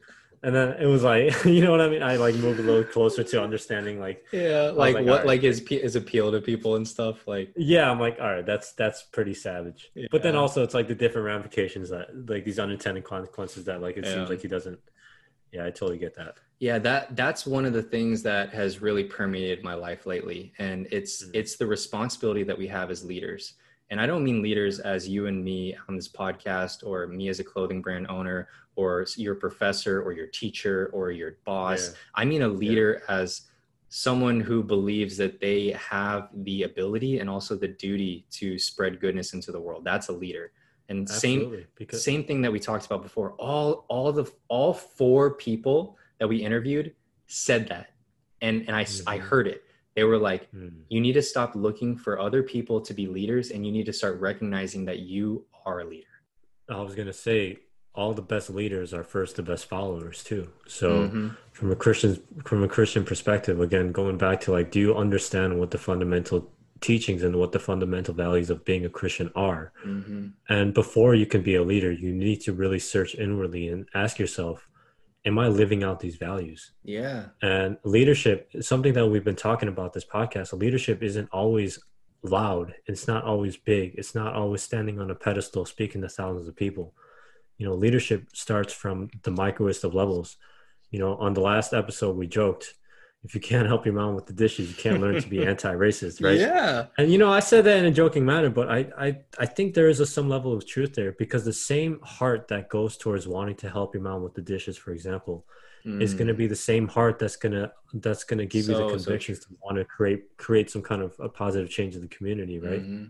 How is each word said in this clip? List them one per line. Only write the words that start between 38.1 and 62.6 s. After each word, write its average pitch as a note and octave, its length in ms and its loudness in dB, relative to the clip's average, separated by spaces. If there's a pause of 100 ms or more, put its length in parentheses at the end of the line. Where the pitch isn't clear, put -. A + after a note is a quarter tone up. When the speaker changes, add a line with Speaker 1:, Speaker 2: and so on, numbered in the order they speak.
Speaker 2:
to F#2+ 260 -6
spread F#2 440 -4
goodness F#2 320 -2
into F#2 180 -10
the F2 80 -10
world. E2+ 240 -10
That's F#2+ 240 -2
a F#2+ 60 -6
leader. F2 400 -12 (340)
And G2 220 -6
same, B2+ 300 0
Speaker 1:
Absolutely, A2+ 360 -6
because A2+ 280 -10
Speaker 2:
same C#3+ 200 0
thing C#3 200 -2
that A#2+ 80 2
we G#2+ 100 -2
talked A2 240 -4
about G2 160 -4
before. G2+ 320 -6
All, D3 560 -2
all B2+ 240 0
the, C#3+ 160 -2 (180)
all C3+ 260 2
four C#3 640 4
people C3+ 640 0 (220)
that A2 80 2
we A2+ 100 2
interviewed A#2+ 560 -2 (340)
said A2+ 420 0
that. - 220 -10 (500)
And, A2+ 260 0
and G#2+ 80 -2
I G#2+ 80 0
s-, G2 220 -8
I G#2 120 -4
Speaker 1:
Mm-hmm. F#2+ 100 -10
Speaker 2:
heard B2 200 4
it. - 160 -8 (320)
They A2 100 4
were A2 120 6
like, G#2 360 0
Speaker 1:
Mm. F2 340 -16
Speaker 2:
"You A2+ 140 0
need B2 120 4
to C#3+ 80 6
stop B2 320 0
looking G#2+ 440 -2
for G#2 220 -4
other G#2 240 2
people A#2 360 -2
to G#2+ 140 -8
be G2+ 140 -4
leaders, G#2+ 440 -2
and G#2 140 -6
you G#2 80 -4
need G#2+ 140 -2
to G#2 60 -4
start F#2 280 -4
recognizing G2 640 -4
that F#2 140 -6
you G2+ 460 -6 (200)
are F2+ 160 -6
a E2+ 40 -10
leader." D#2+ 220 -16 (640)
Speaker 1:
I G2+ 120 -8
was G2 140 -10
gonna G2+ 160 -6
say, G2+ 460 0 (360)
all G#2 200 -2
the G#2 80 -6
best G2 280 -4
leaders F#2+ 440 -4
are E2 100 -6
first F#2+ 320 -4
the F#2+ 80 -6
best E2 220 -6
followers F2 580 -6
too. F#2+ 260 -6 (160)
So G2 420 2
Speaker 2:
Mm-hmm. G#2+ 200 -4 (240)
Speaker 1:
from G2 200 -2
a F#2 40 2
Christian, G#2+ 460 4 (240)
from G2+ 180 2